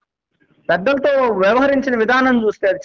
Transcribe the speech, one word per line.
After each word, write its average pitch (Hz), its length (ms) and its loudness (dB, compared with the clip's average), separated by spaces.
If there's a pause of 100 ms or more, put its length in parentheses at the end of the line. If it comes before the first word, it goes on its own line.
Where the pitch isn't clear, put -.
(680)
పెద్దలతో 262 640 0
వ్యవహరించిన 254 640 0
విధానం 240 480 0
చూస్తే 202 220 -2
అది 185 180 -2